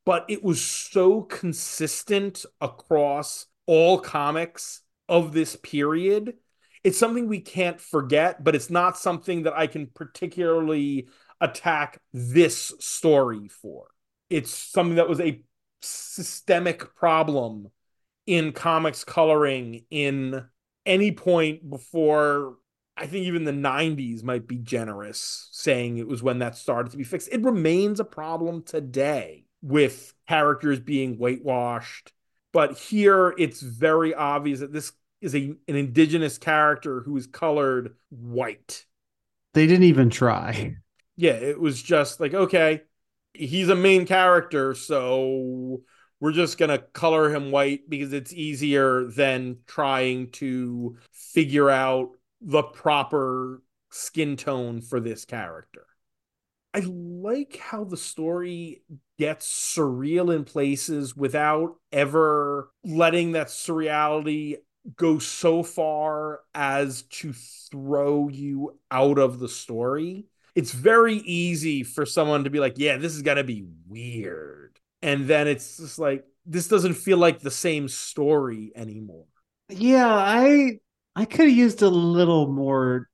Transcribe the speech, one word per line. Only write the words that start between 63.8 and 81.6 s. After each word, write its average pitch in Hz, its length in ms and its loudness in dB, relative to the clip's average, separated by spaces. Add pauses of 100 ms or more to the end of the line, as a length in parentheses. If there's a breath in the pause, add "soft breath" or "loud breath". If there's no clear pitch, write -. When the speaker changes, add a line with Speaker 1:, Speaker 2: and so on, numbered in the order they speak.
Speaker 1:
go 160 220 2
so 170 440 0
far 151 800 -4 (120)
as 139 500 -2
to - 280 -12
throw 143 960 -2
you 139 500 -8 (140)
out 139 260 4
of 127 220 2
the 123 100 -8
story. 151 760 -6 (280)
It's 143 180 -2
very 220 440 6
easy 170 680 -2
for 143 220 -4
someone 151 400 0
to 139 40 -4
be 147 100 -2
like, 127 180 0
"Yeah, 143 180 2
this 151 180 -6
is 151 80 -10
gonna 143 220 0
be 110 220 -8 (220)
weird." 92 920 -14 (220)
And 143 260 -2
then 147 200 4
it's 139 300 -4
just 160 220 -16
like, 139 260 -2 (200)
this 170 220 -4
doesn't 180 280 2
feel 185 220 2
like 170 220 4
the 139 120 -8
same 151 360 -4
story 131 880 -2
anymore. 107 500 -16 (440)
Speaker 2:
Yeah, 240 380 4
I, 233 720 4 (360)
I 214 100 0
could 311 220 6
have 247 100 8
used 233 260 6